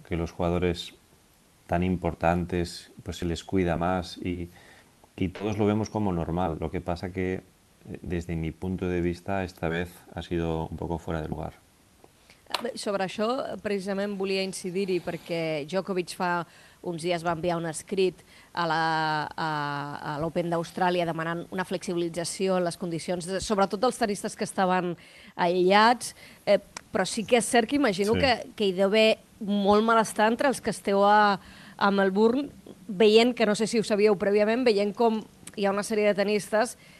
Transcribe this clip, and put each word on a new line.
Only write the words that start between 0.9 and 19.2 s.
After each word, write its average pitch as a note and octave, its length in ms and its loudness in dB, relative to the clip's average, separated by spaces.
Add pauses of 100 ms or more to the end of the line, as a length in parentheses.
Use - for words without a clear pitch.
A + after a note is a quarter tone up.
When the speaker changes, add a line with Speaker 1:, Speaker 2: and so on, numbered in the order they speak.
Speaker 1:
tan F2 160 0
importantes, F2 1080 -2 (100)
pues, E2+ 140 -10
se - 80 -8
les E2+ 180 -4
cuida F2 340 0
más F2 420 -2
y, F2 300 -6 (680)
y F#2+ 120 -2
todos G2+ 300 -6
lo G#2+ 80 4
vemos G#2 240 0
como G#2 220 -2
normal. E2 480 -2
Lo E2 100 -4
que F#2 100 -4
pasa F2 300 -6
que, F#2 240 -4
eh, - 80 -8 (580)
desde E2+ 360 -6
mi D#2+ 160 -4
punto F#2 360 -6
de F2+ 120 0
vista, F2 420 -4
esta F2 260 -6
vez F2 220 -4 (240)
ha E2+ 80 -8
sido E2 460 -4
un D#2+ 80 -10
poco E2 220 -6
fuera E2 220 -6
de D#2 80 -8
lugar. D#2 260 -10 (1080)
Speaker 2:
Bé, A#3 160 -8
sobre G3 260 -4
això, G#3 220 -4 (320)
precisament, G3+ 580 -4
volia F#3+ 300 -2
incidir-hi, F#3 560 -4
perquè D#3+ 640 -4
Djokovic F3+ 480 -4
fa F3 320 -2 (400)
uns E3+ 160 -6
dies E3+ 240 -2
va F3 80 0
enviar E3 240 -2
un E3+ 80 -4
escrit F#3 540 -2 (340)
a F3 160 -2
la, D#3+ 120 2 (520)